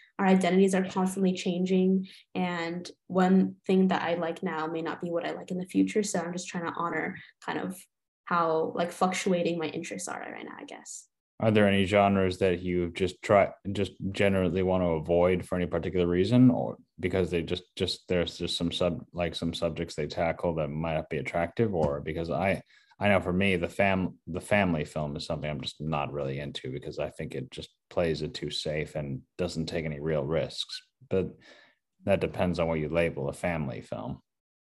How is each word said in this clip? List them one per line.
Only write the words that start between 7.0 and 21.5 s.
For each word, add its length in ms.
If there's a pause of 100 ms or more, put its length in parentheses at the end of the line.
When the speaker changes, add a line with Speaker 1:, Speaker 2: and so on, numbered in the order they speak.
Speaker 1:
kind 140
of 180 (500)
how, 500
like, 160
fluctuating 640
my 80
interests 420
are 120
right 240
now, 120
I 80
guess. 440 (320)
Speaker 2:
Are 100
there 160
any 200
genres 520
that 220
you 300
just 320
try, 280 (220)
just 200 (200)
generally 500
want 200
to 60
avoid 560
for 120
any 100
particular 400
reason, 440
or 260 (240)
because 300
they 120
just, 220 (100)
just, 320
there's 320
just 180
some 140
sub-, 420
like, 220
some 180
subjects 440
they 100
tackle 500
that 120
might 260
not 160
be 80
attractive, 560